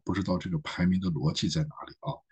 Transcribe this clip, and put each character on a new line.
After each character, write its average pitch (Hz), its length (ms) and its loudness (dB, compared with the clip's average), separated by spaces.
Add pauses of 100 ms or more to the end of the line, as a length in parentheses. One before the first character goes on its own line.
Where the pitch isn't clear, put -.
不 - 100 -2
知 95 100 2
道 92 140 2
这 90 140 -4
个 82 100 0
排 - 260 -2
名 92 140 4
的 95 100 0
逻 131 220 0
辑 - 160 0
在 156 140 0
哪 151 120 -4 (120)
里 - 140 -16
啊？ 170 100 -6 (200)